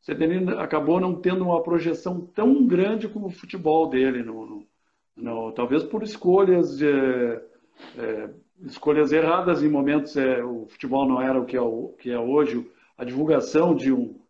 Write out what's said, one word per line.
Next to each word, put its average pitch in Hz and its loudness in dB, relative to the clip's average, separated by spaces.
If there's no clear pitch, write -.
O - -20
Sedenir 165 -2
acabou 156 0
não 185 -2
tendo 180 -2
uma 175 0
projeção 170 -2
tão 254 4
grande 202 2
como 202 -8
o 180 -8
futebol 160 0
dele, 131 0
no, 110 -12
no, 104 -18
no, 113 -8
talvez 123 -2
por 214 -6
escolhas, 180 2
é, 127 2
é, 110 -6
escolhas 147 0
erradas 160 2
em 151 4
momentos. 143 0
É, 131 0
o 117 -8
futebol 135 -2
não 127 0
era 131 0
o 120 -4
que 131 -8
é, 127 0
o 113 -4
que 123 -8
é 120 -4
hoje, 123 0
a 127 -10
divulgação 151 2
de 135 0
um 120 -2